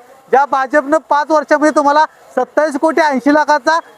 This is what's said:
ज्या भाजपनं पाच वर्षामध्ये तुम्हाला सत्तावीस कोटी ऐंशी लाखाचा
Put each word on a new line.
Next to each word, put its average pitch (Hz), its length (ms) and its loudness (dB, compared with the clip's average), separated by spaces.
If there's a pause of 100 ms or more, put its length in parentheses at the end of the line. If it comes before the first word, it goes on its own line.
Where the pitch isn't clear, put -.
(300)
ज्या 262 140 2
भाजपनं 277 520 -2
पाच 294 340 -2
वर्षामध्ये 302 460 0
तुम्हाला 294 280 2 (320)
सत्तावीस 285 400 -2
कोटी 320 240 0
ऐंशी 294 340 0
लाखाचा 302 460 0 (180)